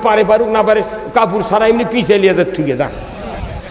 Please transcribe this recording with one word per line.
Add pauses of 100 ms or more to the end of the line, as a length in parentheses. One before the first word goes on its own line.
পারে
পারুক
না
পারে, (300)
কাপড়
সারা
এমনি
পিছিয়ে
নিয়ে
যাচ্ছে,
ঠিক
আছে। (580)